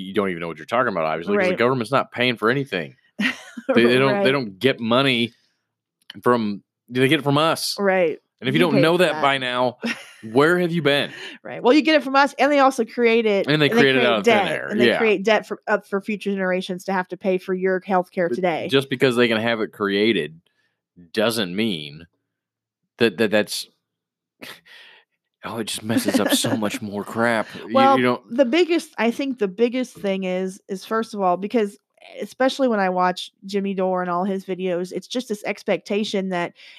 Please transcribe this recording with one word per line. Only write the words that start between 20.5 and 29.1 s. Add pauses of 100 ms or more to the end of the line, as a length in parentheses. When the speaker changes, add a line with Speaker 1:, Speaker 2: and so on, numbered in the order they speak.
Speaker 1:
doesn't
mean (920)
that,
that
that's, (720)
<sighs> (960)
oh,
it
just
messes
up
so
Speaker 2:
<laughs>
Speaker 1:
much
more
crap.
You,
Speaker 2:
Well,
Speaker 1:
you
don't
Speaker 2:
the
biggest,
I